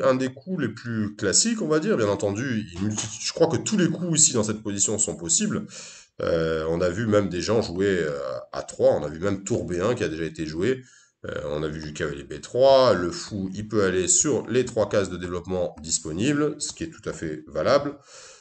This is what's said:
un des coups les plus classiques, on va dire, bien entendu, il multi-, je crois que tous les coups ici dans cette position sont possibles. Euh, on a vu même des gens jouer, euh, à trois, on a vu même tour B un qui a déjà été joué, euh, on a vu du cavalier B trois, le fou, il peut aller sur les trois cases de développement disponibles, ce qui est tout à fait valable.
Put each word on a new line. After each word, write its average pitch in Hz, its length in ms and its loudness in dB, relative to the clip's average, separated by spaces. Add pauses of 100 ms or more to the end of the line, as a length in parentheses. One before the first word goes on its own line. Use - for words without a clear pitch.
un 131 100 6
des 131 200 -2
coups 180 260 -6
les 123 80 0
plus 110 480 -4
classiques, 214 460 2
on 156 60 -2
va 156 100 2
dire, 185 180 0
bien 110 120 2
entendu, 107 640 -2
il 90 80 -6
multi-, 104 360 -4
je - 140 -6
crois 160 140 2
que 160 100 2
tous 214 220 -2
les 165 100 4
coups 165 320 0
ici - 140 6
dans 107 100 2
cette 107 180 -4
position 101 360 -2
sont - 180 -2
possibles. 85 500 0 (540)
Euh, 80 480 0
on 85 120 0
a 90 80 2
vu 104 180 -2
même 104 220 4
des 87 120 -4
gens 104 220 2
jouer, 92 240 0
euh, 78 320 0 (320)
à 67 140 -6
trois, 123 300 2
on 76 100 -2
a 73 40 -4
vu 80 120 -10
même 95 240 -2
tour 92 200 -2
B 85 160 -4
un 110 140 2
qui - 80 -4
a 85 60 0
déjà 80 160 -6
été 80 220 -6
joué, 104 360 -2 (440)
euh, - 180 -6
on 76 180 -4
a 78 60 -2
vu 78 120 -8
du 76 120 -10
cavalier 73 320 -6
B 73 160 -12
trois, 131 520 8
le 90 200 0
fou, 98 420 -6
il 104 140 -8
peut 107 160 4
aller 92 240 2
sur 110 400 2
les 120 160 2
trois 120 240 0
cases 98 220 0
de 90 60 -6
développement 90 640 -4
disponibles, 123 800 0
ce - 140 -8
qui - 100 -10
est 82 80 -6
tout - 180 -14
à 82 40 -2
fait 78 340 -8
valable. 120 500 2 (440)